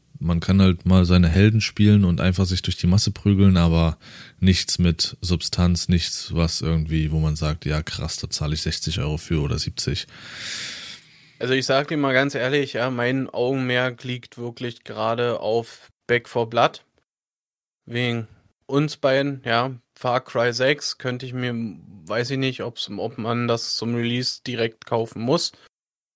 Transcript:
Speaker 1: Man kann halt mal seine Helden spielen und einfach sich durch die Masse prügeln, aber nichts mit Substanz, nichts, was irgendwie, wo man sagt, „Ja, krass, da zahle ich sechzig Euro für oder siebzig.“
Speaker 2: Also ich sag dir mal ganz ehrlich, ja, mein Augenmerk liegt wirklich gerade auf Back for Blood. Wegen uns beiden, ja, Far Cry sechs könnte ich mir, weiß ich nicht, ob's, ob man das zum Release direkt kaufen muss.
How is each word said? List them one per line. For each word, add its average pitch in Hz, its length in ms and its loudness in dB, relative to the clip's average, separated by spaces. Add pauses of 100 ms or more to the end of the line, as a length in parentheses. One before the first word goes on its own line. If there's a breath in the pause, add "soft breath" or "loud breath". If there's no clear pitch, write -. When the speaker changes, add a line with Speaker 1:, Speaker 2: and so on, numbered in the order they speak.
(200)
Speaker 1:
Man 85 200 0
kann 95 220 4
halt 92 240 4
mal 90 200 6
seine 90 220 6
Helden 104 320 6
spielen 104 460 4
und 87 160 2
einfach 92 240 2
sich 90 160 -2
durch - 160 -4
die - 100 0
Masse 98 240 4
prügeln, 98 460 4
aber 82 400 4 (420 loud breath)
nichts - 400 2
mit 87 420 0
Substanz, 87 680 0
nichts, - 440 -2
was 82 280 0
irgendwie, 78 500 0
wo 78 80 0
man 78 160 0
sagt, 76 300 -4
„Ja, 76 180 -2
krass, - 340 -8
da - 120 -10
zahle 76 240 -4
ich 78 80 -4
sechzig - 380 -4
Euro 76 180 -4
für 80 240 -2
oder 71 180 -2
siebzig.“ - 480 -6 (1300 loud breath)
Speaker 2:
Also 123 160 -2
ich 131 100 0
sag 139 240 0
dir 160 80 -4
mal 139 160 0
ganz 139 220 2
ehrlich, 135 380 -2
ja, 120 160 -2
mein 127 400 -2
Augenmerk 127 760 -2
liegt 127 340 -10
wirklich 120 460 -10
gerade 113 560 -2
auf - 500 -4 (180)
Back 120 220 0
for 117 200 -2
Blood. 117 340 2 (1040)
Wegen 120 420 -2 (380)
uns 147 320 0
beiden, 139 480 0
ja, 120 260 0 (240)
Far 123 280 -2
Cry 120 300 0
sechs 135 460 0
könnte 127 260 -6
ich 123 80 -10
mir, 123 200 -4 (520)
weiß 117 260 -4
ich 135 60 -2
nicht, 131 260 -4
ob's, - 260 -10
ob 101 280 -8
man 117 300 -2
das 117 300 -2
zum 117 180 -4
Release 120 500 -4
direkt 113 400 -6
kaufen 113 380 -4
muss. 156 300 -2 (640 soft breath)